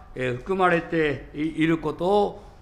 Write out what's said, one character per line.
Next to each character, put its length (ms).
え 140
ー、 80
含 180
ま 140
れ 100
て 540
い 320
る 140
こ 140
と 120
を、 380